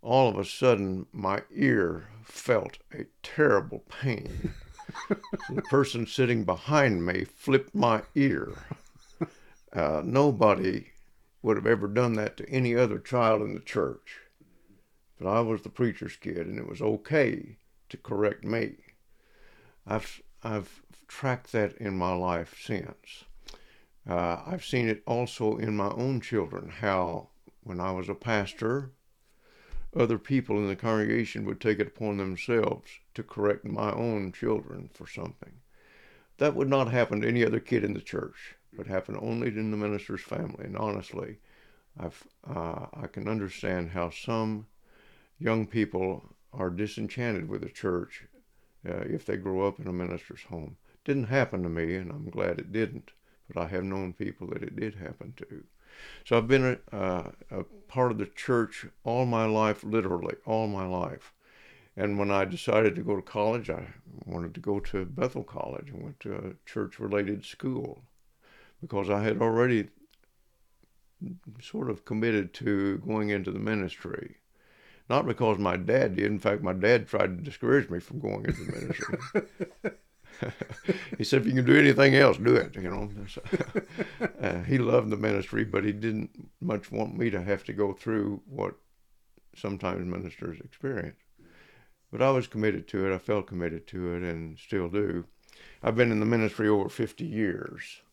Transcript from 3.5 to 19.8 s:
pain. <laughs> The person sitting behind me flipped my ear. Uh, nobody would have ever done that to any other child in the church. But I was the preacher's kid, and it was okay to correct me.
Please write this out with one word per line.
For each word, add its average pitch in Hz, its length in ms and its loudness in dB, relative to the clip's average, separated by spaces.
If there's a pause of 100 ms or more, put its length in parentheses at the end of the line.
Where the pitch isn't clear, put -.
pain. - 680 -4
<laughs> - 40 -16 (880)
The - 140 -4
person 127 440 2
sitting 120 380 2
behind 101 640 4
me 90 180 0
flipped - 500 0
my 117 280 4 (120)
ear. 135 380 2 (1200)
Uh, 78 320 2
nobody 110 880 4 (500)
would 110 140 4
have 107 100 0
ever 104 220 4
done 120 260 2
that 107 220 -4
to - 120 -12
any 123 280 2
other 107 220 4
child 110 440 4
in 104 120 -4
the - 60 -8
church. - 600 -2 (960)
But 90 100 -2
I 110 120 4
was 113 220 0
the 107 60 -10
preacher's - 480 -2
kid, 85 300 -6
and 92 120 -6
it - 100 -8
was - 120 -8
okay 110 760 0 (320)
to - 80 -14
correct 104 480 0
me. 113 320 -2 (1120)